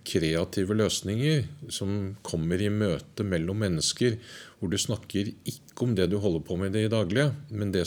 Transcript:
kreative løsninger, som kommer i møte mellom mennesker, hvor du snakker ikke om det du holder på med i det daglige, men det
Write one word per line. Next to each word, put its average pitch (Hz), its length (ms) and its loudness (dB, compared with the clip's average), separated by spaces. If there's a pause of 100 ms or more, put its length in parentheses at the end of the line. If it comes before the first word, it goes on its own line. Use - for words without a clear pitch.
kreative 90 680 2
løsninger, 110 680 2 (240)
som 101 540 -4
kommer 87 400 0
i 104 100 2
møte 104 540 -2
mellom 92 360 0
mennesker, 101 540 2 (420)
hvor 95 140 -2
du 98 80 0
snakker 104 480 -2 (160)
ikke - 400 -6
om 123 140 2
det 92 120 6
du 104 120 2
holder 87 240 2
på 90 100 -2
med 95 160 0
i 107 120 2
det 107 100 2
daglige, 110 400 2 (160)
men 104 240 -2
det 87 120 2